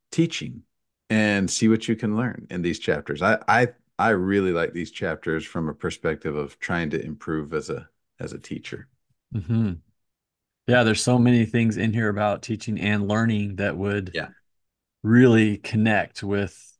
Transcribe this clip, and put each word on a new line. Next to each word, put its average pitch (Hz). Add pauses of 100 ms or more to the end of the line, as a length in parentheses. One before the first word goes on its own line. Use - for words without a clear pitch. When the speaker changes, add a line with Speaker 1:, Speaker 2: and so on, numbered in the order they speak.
(120)
Speaker 1:
teaching?" 147 (480)
And 104
see -
what 110
you 113
can 107
learn 120
in 90
these 85
chapters. 73
I, 101 (100)
I, 120 (300)
I 110
really 95
like 82
these 85
chapters 80
from 80
a 76
perspective 76
of 71
trying 85
to 80
improve 78
as 73
a, 71 (320)
as -
a -
teacher. - (480)
Speaker 2:
Mm-hmm. 110 (960)
Yeah, 123
there's 107
so 123
many 120
things 113
in 107
here 110
about 101
teaching 107
and 101
learning 104
that 95
would 98
Speaker 1:
Yeah. 78 (760)
Speaker 2:
really 110
connect 107
with 101 (100)